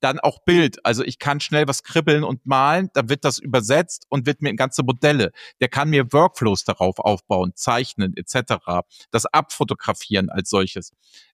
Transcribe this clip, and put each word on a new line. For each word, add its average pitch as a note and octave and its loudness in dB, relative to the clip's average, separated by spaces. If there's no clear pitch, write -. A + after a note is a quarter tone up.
Dann C3+ 0
auch - -2
Bild. F3 2
Also A#2 0
ich - -10
kann C#3+ -4
schnell D3 0
was - -4
kribbeln D3+ 2
und B2 -6
malen, C#3+ 2
dann A#2 0
wird C#3 -2
das C3+ 0
übersetzt C3 0
und C3+ -2
wird C#3+ -2
mir D3 -2
in A2 -4
ganze C3 -2
Modelle. B2+ 2
Der B2+ 0
kann D3 -2
mir C3+ 2
Workflows C3 2
darauf F#2+ -2
aufbauen, F#2 0
zeichnen, A#2+ -2
et - -12
cetera. F#2+ -2
Das A2+ -2
abfotografieren - -2
als F#2 -6
solches F#2+ -2